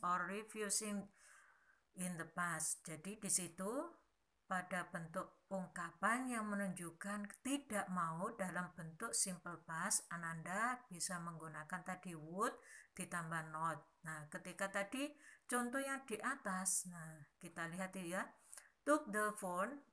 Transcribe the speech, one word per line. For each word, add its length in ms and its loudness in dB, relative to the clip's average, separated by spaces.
or 240 4
refusing 800 0
in 240 -2
the 80 -2
past. 560 2
Jadi 320 -4
di 160 0
situ 400 2
pada 440 0
bentuk 600 -4
ungkapan 800 2
yang 200 0
menunjukkan 800 -2
tidak 480 2
mau 480 2
dalam 360 0
bentuk 400 -6
simple 520 0
past, 480 2
Ananda 760 0
bisa 320 -2
menggunakan 600 -6
tadi 320 -4
would 400 0
ditambah 560 -2
not. 520 0
Nah, 240 -6
ketika 400 -2
tadi 400 0
contoh 320 2
yang 240 -2
di 160 -2
atas, 680 2
nah, 360 -10
kita 320 -2
lihat 240 -2
ya, 240 0
"Took 240 6
the 280 4
phone 440 0